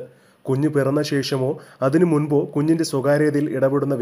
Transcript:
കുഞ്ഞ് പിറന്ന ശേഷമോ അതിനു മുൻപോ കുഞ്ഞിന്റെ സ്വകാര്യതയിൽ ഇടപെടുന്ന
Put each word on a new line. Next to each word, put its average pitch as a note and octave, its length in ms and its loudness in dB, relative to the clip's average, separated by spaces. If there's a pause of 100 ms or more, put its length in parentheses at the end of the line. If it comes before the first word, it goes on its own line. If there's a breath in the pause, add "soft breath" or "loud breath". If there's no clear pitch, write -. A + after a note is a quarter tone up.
(480 soft breath)
കുഞ്ഞ് C#3 260 0
പിറന്ന C#3 260 0 (100)
ശേഷമോ C3 380 -2 (380 loud breath)
അതിനു E3 240 2
മുൻപോ D3 280 2 (140)
കുഞ്ഞിന്റെ D#3+ 380 2
സ്വകാര്യതയിൽ D3 560 0 (100)
ഇടപെടുന്ന C#3 460 0